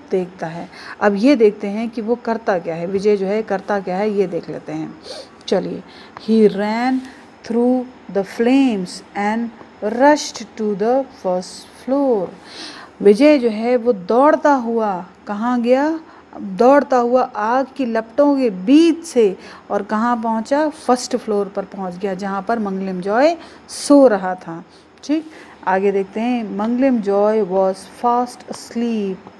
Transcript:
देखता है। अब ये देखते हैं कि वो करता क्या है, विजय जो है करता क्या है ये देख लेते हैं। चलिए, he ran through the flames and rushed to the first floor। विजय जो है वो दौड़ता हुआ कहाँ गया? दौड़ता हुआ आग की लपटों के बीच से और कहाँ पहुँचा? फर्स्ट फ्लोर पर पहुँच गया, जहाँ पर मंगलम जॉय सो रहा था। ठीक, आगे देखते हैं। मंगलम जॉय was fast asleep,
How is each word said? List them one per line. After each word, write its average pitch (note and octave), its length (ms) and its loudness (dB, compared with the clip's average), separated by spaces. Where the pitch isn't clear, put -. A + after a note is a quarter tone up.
देखता F3+ 360 -4
है। E3 220 -12
अब G#3 140 2
ये B3+ 200 4
देखते G#3 320 2
हैं A3 220 -6
कि A3+ 120 -10
वो A3+ 140 -2
करता A3+ 440 -2
क्या E3+ 160 -8
है, E3+ 100 -8
विजय G3 320 0
जो F#3+ 80 -2
है G#3+ 180 -2
करता G3+ 360 -4
क्या F#3 180 -6
है G#3+ 140 -2
ये G3 160 0
देख E3+ 220 -8
लेते D#3 220 -12
हैं। D#3 240 -10
चलिए, F3+ 360 -2
he G#3+ 240 6
ran A3+ 460 -2
through B3 380 0
the G3 100 -2
flames A#3 520 2
and A3 320 -2
rushed C#4+ 500 2
to G#3 140 -2
the A#3+ 280 0
first - 600 -6
floor। B3+ 400 0
विजय A#3 360 6
जो A#3+ 120 0
है A3+ 260 0
वो A#3+ 180 2
दौड़ता D4 600 4
हुआ A3+ 520 -2
कहाँ A#3 340 -2
गया? C#4 380 2
दौड़ता A3+ 560 4
हुआ A#3+ 240 2
आग A#3+ 460 -2
की C4+ 80 -2
लपटों A#3 520 0
के B3+ 120 2
बीच C#4+ 540 4
से G#3 340 2
और G3+ 120 -2
कहाँ A#3 400 -2
पहुँचा? A#3 460 0
फर्स्ट B3 480 -2
फ्लोर G3+ 300 -2
पर G3 180 -8
पहुँच F#3+ 320 -10
गया, F#3+ 160 -6
जहाँ G3 280 -6
पर A#3 180 -4
मंगलम F#3+ 420 -4
जॉय B3+ 360 2
सो C#4 380 6
रहा F#3 280 0
था। E3+ 280 -14
ठीक, D#4 220 -4
आगे F#3+ 240 2
देखते G3 280 -4
हैं। A3+ 380 -4
मंगलम A#3+ 400 0
जॉय G#3 460 2
was F#3+ 320 0
fast A#3+ 360 0
asleep, A3 640 -4